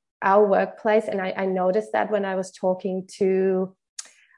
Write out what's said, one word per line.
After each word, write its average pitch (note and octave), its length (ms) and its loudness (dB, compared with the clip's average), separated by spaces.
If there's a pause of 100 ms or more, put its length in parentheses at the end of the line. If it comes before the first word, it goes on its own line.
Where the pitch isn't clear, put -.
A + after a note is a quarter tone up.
(220)
our G3+ 240 6
workplace, G3+ 640 0
and G3+ 120 -4
I, F#3 160 -6
I F#3+ 100 -4
noticed F#3 460 0
that G#3+ 200 0
when G3+ 120 -2
I F#3+ 120 -4
was F#3 160 -6
talking F#3 560 -4 (100)
to F#3+ 560 0 (640)